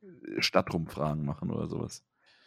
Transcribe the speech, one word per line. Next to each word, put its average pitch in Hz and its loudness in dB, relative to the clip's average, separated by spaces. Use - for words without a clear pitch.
Stadtrumfragen 76 2
machen 71 -2
oder 78 0
sowas. - -4